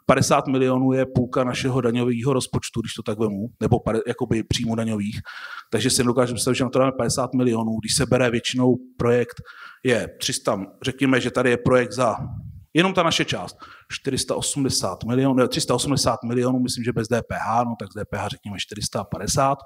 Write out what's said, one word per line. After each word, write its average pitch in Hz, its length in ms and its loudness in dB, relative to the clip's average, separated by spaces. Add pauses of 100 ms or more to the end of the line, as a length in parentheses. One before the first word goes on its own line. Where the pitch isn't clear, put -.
Padesát 139 400 4
milionů 131 460 2
je 131 140 2
půlka 131 380 0
našeho 127 360 0
daňového 120 520 0
rozpočtu, - 480 -2
když - 140 -8
to - 80 -12
tak 107 160 -6
vemu, 107 300 -2 (120)
nebo 110 200 6
pade-, 110 260 0
jakoby 117 360 -2
příjmu 113 320 -4
daňových. 110 460 -2 (500)
Takže 113 200 2
si 123 140 2
dokážu 120 300 2
představit, 120 220 0
že 135 80 0
na 123 60 -2
to 135 80 0
dáme 131 140 4
padesát 123 420 -2
milionů, 113 460 2
když 107 140 -4
se 131 120 2
bere 123 240 4
většinou 127 460 2 (200)
projekt, 120 460 0 (420)
je 110 240 0 (120)
tři - 120 -4
sta, 104 340 -2 (160)
řekněme, 131 380 2
že 120 100 -2
tady 127 200 2
je 120 60 4
projekt 123 360 2
za 113 240 0 (580)
jenom 180 200 4
ta 180 80 2
naše 139 220 0
část, 90 320 -8 (320)
čtyři 127 300 -6
sta - 160 -4
osmdesát 110 680 -2
milionů, 131 300 2
ne, 123 140 4
tři - 120 -2
sta - 140 0
osmdesát 127 500 0
milionů, 123 340 0
myslím, 123 260 -2
že 120 80 -2
bez 110 160 -2
D 113 140 0
P - 160 -10
H, 110 260 0
no 120 140 -4
tak 98 140 -12
z - 20 -20
D 104 100 -8
P - 140 -8
H 104 100 -6
řekněme - 300 -12
čtyři 107 240 -10
sta - 220 -6
padesát, 143 600 0